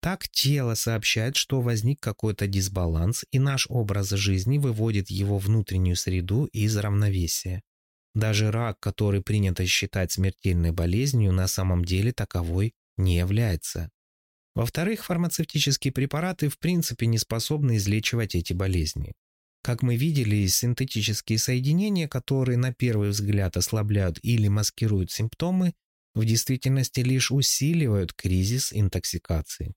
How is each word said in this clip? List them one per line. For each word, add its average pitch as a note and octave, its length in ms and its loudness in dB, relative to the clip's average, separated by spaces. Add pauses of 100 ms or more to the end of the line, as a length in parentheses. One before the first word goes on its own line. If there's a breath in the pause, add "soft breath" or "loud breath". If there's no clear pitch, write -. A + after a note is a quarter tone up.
Так, F3+ 280 -4
тело C3+ 460 0
сообщает, A2+ 640 -2
что - 240 -2
возник A#2+ 400 0
какой-то G#2 480 -2
дисбаланс, F#2+ 800 0
и C3 80 2
наш C3+ 300 0
образ G2+ 420 -2
жизни G2 480 0
выводит A2 520 0
его G2 280 0
внутреннюю F#2+ 580 2
среду F#2 500 0
из G#2+ 300 0
равновесия. G2+ 880 0 (520)
Даже G#2+ 360 2
рак, A2+ 300 -2
который G2+ 420 0
принято G2 420 0
считать F2+ 480 -2
смертельной F2+ 600 0
болезнью, G2+ 600 2
на F#2 140 2
самом F#2 380 0
деле F#2+ 280 0
таковой F2+ 600 -2 (220)
не F#2 200 4
является. F#2 760 0 (640)
Во-вторых, E3 500 -2
фармацевтические D#3+ 880 -2
препараты D3+ 560 -2
в - 100 -6
принципе E3 480 -2
не A#2 100 2
способны A#2 600 0
излечивать G#2+ 580 0
эти E2+ 180 -2
болезни. F2 600 -2 (500)
Как A#2+ 200 -2
мы A#2+ 140 2
видели, A#2 500 2
синтетические A2+ 920 0
соединения, D#3 680 0
которые B2+ 500 0
на B2+ 160 0
первый G#2+ 360 0
взгляд G2+ 460 0
ослабляют G2+ 680 0
или A2+ 260 2
маскируют G#2 640 0
симптомы, F3 600 0 (420)
в A2 100 2
действительности B2+ 760 0
лишь B2+ 300 2
усиливают C3+ 840 2
кризис F#2+ 600 0
интоксикации. - 1040 -2